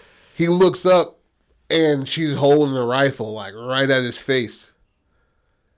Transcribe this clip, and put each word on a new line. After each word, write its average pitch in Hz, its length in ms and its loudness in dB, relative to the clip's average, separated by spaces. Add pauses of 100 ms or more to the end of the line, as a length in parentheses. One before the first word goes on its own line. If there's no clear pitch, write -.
(360)
He 170 120 0
looks 180 380 2
up, 180 340 2 (500)
and 151 380 0
she's 151 280 -4
holding 143 400 4
the 127 80 -2
rifle, 123 500 -2
like, 101 220 -12
right 131 340 -2
at 131 140 2
his 120 140 -6
face. - 540 -4 (1080)